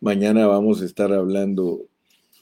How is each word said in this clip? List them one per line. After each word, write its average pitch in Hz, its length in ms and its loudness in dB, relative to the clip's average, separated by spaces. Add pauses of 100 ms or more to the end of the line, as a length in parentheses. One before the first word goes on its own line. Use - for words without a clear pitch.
Mañana 104 460 2
vamos 101 340 2
a 92 40 -6
estar 98 280 -2
hablando 95 720 -2 (560)